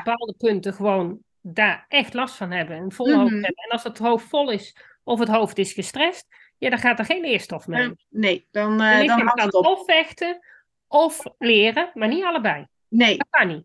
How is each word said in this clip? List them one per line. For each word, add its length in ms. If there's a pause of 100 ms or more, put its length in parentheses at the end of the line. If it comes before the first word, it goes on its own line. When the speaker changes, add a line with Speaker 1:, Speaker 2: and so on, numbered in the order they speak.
Speaker 1:
bepaalde 340
punten 360
gewoon 460 (220)
daar 460
echt 260
last 220
van 160
hebben 260
en 140
vol 220
hoofd 180
Speaker 2:
Mhm. 120
Speaker 1:
hebben. 200
En 60
als 140
het 140
hoofd 300
vol 240
is 240 (280)
of 160
het 100
hoofd 280
is 160
gestrest, 540 (300)
ja, 120
dan 100
gaat 200
er 60
geen 160
leerstof 460
mee. 160
Speaker 2:
Eh, 60 (200)
nee, 420
dan, 260
Speaker 1:
Je 60
Speaker 2:
eh, 80
dan 100
Speaker 1:
lichaam 180
Speaker 2:
houdt 140
Speaker 1:
kan 120
Speaker 2:
het 100
op. 100
Speaker 1:
of 200
vechten 540 (480)
of 360 (140)
leren, 560
maar 140
niet 160
allebei. 420 (220)
Speaker 2:
Nee. 300
Speaker 1:
Dat 120
kan 180
niet. 180